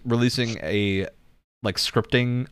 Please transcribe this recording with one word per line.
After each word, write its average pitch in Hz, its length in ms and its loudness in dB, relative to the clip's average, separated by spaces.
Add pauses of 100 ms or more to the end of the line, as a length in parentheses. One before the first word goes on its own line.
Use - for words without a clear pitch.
releasing 120 580 0
a, 98 460 0 (540)
like, 101 140 -2
scripting 123 760 0